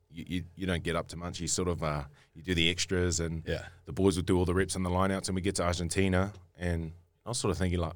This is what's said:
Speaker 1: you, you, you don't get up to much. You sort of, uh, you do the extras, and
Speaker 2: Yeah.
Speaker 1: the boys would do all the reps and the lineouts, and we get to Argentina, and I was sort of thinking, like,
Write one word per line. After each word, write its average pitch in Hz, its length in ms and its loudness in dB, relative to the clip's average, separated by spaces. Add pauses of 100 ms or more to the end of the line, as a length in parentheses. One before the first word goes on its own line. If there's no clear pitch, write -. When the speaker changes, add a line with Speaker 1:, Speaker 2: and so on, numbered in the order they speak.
(100)
Speaker 1:
you, 80 180 -12
you, 87 160 -4 (100)
you 92 120 -6
don't 87 160 0
get 82 120 -2
up 82 140 -2
to - 80 -12
much. 85 240 -8
You 82 80 -4
sort 90 200 0
of, 82 140 -2
uh, 76 200 -2 (320)
you 80 80 -18
do 90 120 0
the 82 160 6
extras, 87 500 0
and 82 260 -2
Speaker 2:
Yeah. - 180 -4 (220)
Speaker 1:
the - 60 -10
boys 95 240 4
would 90 100 -2
do 92 120 4
all 90 60 4
the 87 100 2
reps 92 220 0
and 95 100 -2
the 87 40 -2
lineouts, 95 380 0
and 95 60 -2
we 95 60 -2
get 92 160 -2
to 92 80 0
Argentina, 92 680 2 (260)
and 85 340 -2 (320)
I 101 60 -8
was 123 80 -2
sort 110 120 2
of - 80 0
thinking, 90 220 2
like, 82 160 -2